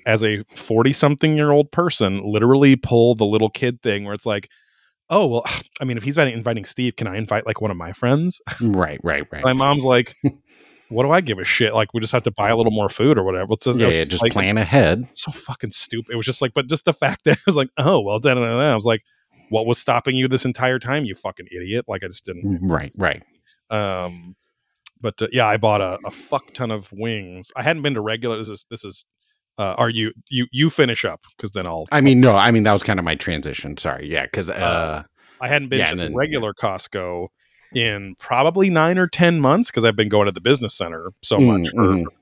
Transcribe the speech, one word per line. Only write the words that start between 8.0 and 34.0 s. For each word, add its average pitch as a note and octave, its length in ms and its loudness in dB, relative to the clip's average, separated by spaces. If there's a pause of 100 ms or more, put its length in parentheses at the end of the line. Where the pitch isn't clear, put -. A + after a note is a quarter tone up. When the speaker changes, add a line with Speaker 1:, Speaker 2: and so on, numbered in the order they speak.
Speaker 1:
<laughs> - 140 -10
Speaker 2:
Right, F#2+ 440 0
right, D3 280 -2
right. D3 120 -10
Speaker 1:
My C3 100 4
mom's C3+ 300 2
like, B2 380 2
Speaker 2:
<laughs> - 680 -6
Speaker 1:
"What A#2 140 0
do C#3 80 0
I F3+ 100 6
give A#2 180 -4
a F#2 40 -6
shit? G#2+ 300 2
Like, A2 200 2
we A#2 60 0
just A2 120 -6
have B2 120 2
to A#2+ 80 0
buy G#2 180 0
a A#2 60 4
little A2+ 160 4
more G#2 180 0
food B2+ 280 4
or F#2+ 60 0
whatever." F#2+ 300 -2
It's - 120 -8
just, B2+ 140 2
Speaker 2:
Yeah, A#2 60 4
Speaker 1:
it - 20 6
was E2 100 4
Speaker 2:
yeah, D#2+ 60 2
Speaker 1:
just - 80 -6
Speaker 2:
just F2+ 120 -2
Speaker 1:
like, A#2 80 2
Speaker 2:
plan G2 260 2
ahead. A2+ 560 2
Speaker 1:
so - 180 -6
fucking - 400 -12
stupid. - 400 -10
It A#2+ 40 -6
was A2+ 100 -6
just C3 160 -4
like, B2+ 120 -2
but C3+ 140 -2
just D#3 180 -4
the E3+ 80 2
fact - 300 -2
<laughs> - 20 4
that C#3 120 4
it - 80 -4
was F3+ 100 2
like, C3+ 220 0
"Oh, D3+ 220 4
well, G#2 200 -2
da, C3 140 4
da, B2 60 0
da, A#2 100 0
da." C3 220 2
I - 40 4
was G#2 100 -4
like, A2+ 160 2 (480)
"What A2 160 0
was A#2 120 0
stopping B2+ 380 0
you C3 120 0
this C3 180 0
entire B2+ 340 -2
time, C#3 260 -4
you F#2+ 100 -8
fucking F#2 360 -14
idiot?" F#2 360 -6
Like, G2 160 -8
I F#2+ 40 -10
just - 180 -18
didn't F2+ 360 -6
Speaker 2:
Right, D#2+ 360 -2
right. F2+ 240 -2 (480)
Speaker 1:
Um, F#2 680 -6 (640)
but, A2 220 -6
uh, A2+ 100 -4
yeah, B2 140 2
I G#2 120 2
bought G#2 240 2
a, F#2 240 -4
a F#2+ 40 -8
fuck - 440 -8
ton A#2+ 180 -6
of G2+ 200 -10
wings. G2 640 -10
I B2+ 60 -10
hadn't D#3 200 -2
been C#3+ 120 -2
to A2+ 80 -4
regular, A2+ 360 -4
this A2 100 -8
is, G#2 220 -16
this A#2 140 -14
is, F#2+ 200 -16 (540)
uh, G2 200 -4
are A#2+ 120 2
you, A2 220 -4 (180)
you, B2 220 -2
you D3 180 2
finish B2+ 340 0
up, E2 160 -6 (180)
'cause G2+ 140 -10
then F#2 140 -6
I'll, E2 260 -8
Speaker 2:
I D3 80 4
mean, C3+ 240 8
Speaker 1:
I'll A#2+ 100 8
Speaker 2:
no, G2 40 6
I A2 140 6
mean, A2+ 120 4
that G#2+ 100 6
was G2 100 0
kinda F#2 180 -2
my E2 140 0
transition. D2 640 -8
Sorry. C#2 320 -6